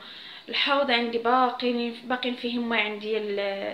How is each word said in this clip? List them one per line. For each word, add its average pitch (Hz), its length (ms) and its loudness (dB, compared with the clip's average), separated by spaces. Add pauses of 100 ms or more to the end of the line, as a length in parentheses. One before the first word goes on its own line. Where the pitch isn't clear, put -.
(480)
الحوض 277 420 2
عندي 233 280 2
باقيين، 240 840 2
باقيين 247 300 -2
فيه 240 220 -4
الماعن 220 420 0
ديال، 214 380 -2 (380)